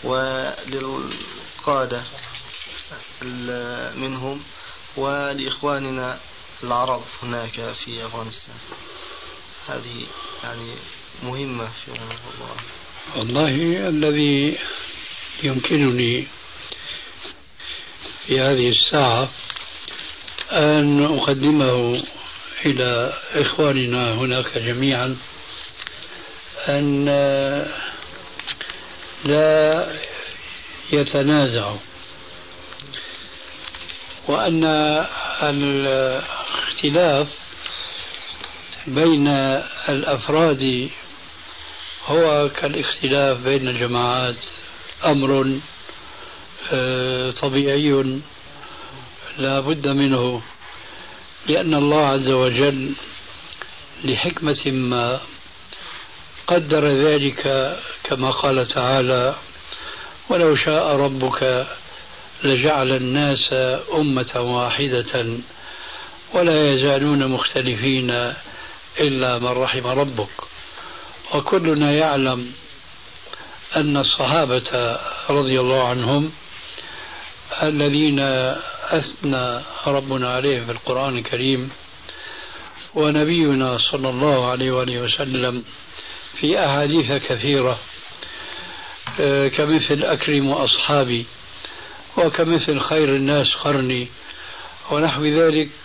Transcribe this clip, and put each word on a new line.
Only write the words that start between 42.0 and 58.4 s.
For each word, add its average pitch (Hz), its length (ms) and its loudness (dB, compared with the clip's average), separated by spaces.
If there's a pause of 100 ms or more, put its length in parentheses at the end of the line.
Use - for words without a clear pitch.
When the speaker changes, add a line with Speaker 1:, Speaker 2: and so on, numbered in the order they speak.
Speaker 2:
هو 147 420 6
كالاختلاف 139 880 2
بين 131 300 2
الجماعات، 123 800 0 (600)
أمر، 135 540 4 (1120)
آه، 127 600 0
طبيعي 139 880 4 (1160)
لا 135 220 2
بد 143 280 0
منه، 131 540 4 (1040)
لأن 165 260 4
الله 147 340 6
عز 135 220 2
وجل 131 640 4 (1120)
لحكمة 147 600 0
ما 123 540 2 (1300)
قدر 156 400 4
ذلك، 139 540 4 (600)
كما 131 280 0
قال 131 360 2